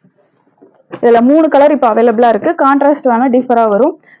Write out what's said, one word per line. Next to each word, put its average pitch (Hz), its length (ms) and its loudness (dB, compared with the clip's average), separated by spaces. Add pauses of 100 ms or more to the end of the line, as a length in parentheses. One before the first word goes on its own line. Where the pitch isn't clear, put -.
(1040)
இதுல 240 160 2 (100)
மூணு 320 240 2
கலர் 294 220 2
இப்ப 254 160 -2
அவைலபிளா 233 420 0
இருக்கு. 214 160 -4 (140)
கான்ட்ராஸ்ட் 277 480 0
வேணா 233 140 -2 (100)
டிஃபரா 247 360 0
வரும். 262 220 0 (260)